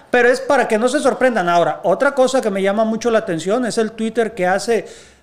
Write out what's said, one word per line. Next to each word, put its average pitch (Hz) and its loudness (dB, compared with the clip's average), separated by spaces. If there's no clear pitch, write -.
pero 240 4
es 254 0
para 262 2
que 220 0
no 240 0
se 285 -2
sorprendan. 233 0
Ahora, 165 2
otra 269 0
cosa 262 2
que 226 -2
me 196 -2
llama 202 0
mucho 226 -2
la 220 2
atención 190 -2
es 190 -6
el 220 -2
Twitter 220 -4
que 180 -2
hace 202 -2